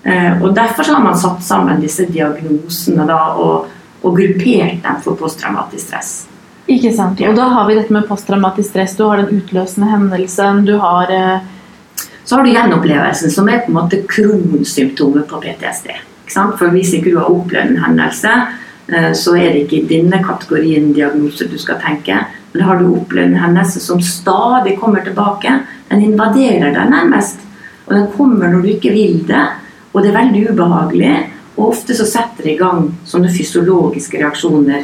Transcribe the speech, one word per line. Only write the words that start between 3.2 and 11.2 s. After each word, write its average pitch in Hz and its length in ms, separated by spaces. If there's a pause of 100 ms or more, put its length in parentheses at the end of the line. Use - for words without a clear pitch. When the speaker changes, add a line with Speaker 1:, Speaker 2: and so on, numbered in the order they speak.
Speaker 1:
og, - 340 (320)
og 175 140
gruppert 190 680
dem - 220
for - 100
posttraumatisk - 720
stress. - 240 (560)
Speaker 2:
Ikke 240 260
sant? 190 280
Speaker 1:
Ja. 190 80
Speaker 2:
Og 214 80
da 254 160
har 214 160
vi 214 80
dette 214 160
med 208 160
posttraumatisk 196 640
stress. 190 240
Du 214 80
har 208 160
den 196 180
utløsende 190 540
hendelsen, 196 720
du 202 160
har, 180 320
eh, 190 380 (760)